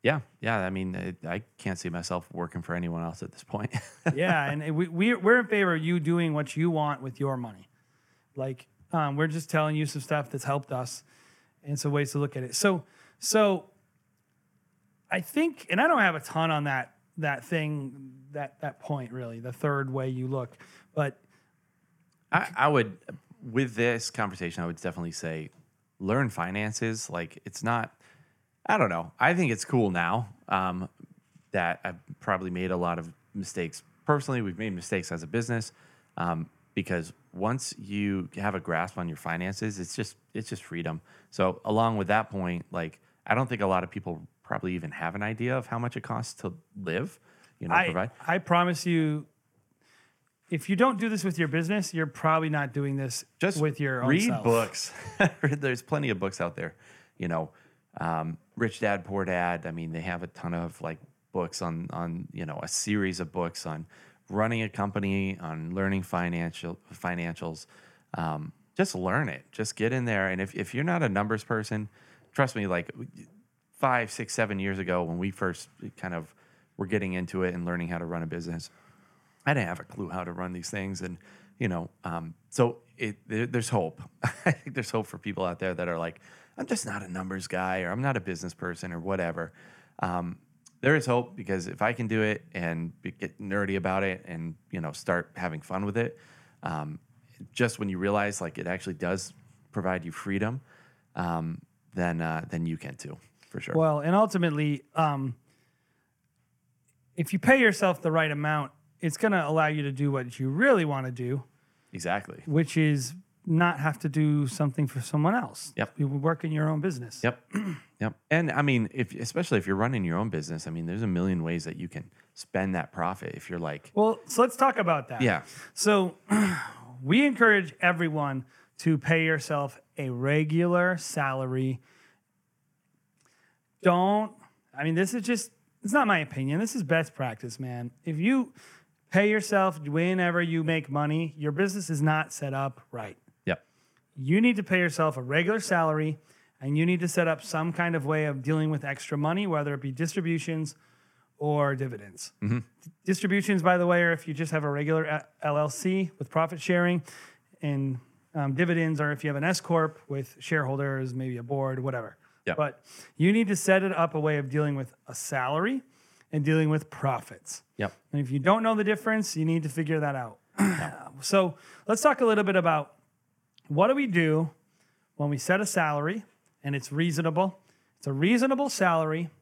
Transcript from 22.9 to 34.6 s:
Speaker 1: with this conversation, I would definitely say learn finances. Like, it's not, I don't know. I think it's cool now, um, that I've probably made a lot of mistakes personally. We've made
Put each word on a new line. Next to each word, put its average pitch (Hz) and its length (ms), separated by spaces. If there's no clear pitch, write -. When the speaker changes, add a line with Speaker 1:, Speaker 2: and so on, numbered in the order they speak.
Speaker 1:
with 120 320
this 117 360
conversation, 92 520
I 85 40
would 85 140
definitely 85 320
say 80 380
learn 113 320
finances. 107 800
Like, 85 340
it's - 180
not, 117 300
I - 120
don't 117 120
know. 85 280
I 156 160
think 175 180
it's 104 120
cool 113 260
now, 92 380
um, 92 400
that 87 320
I've 90 120
probably 92 300
made 90 200
a 90 60
lot 87 220
of 82 140
mistakes 90 480
personally. 135 360
We've 95 160
made 107 140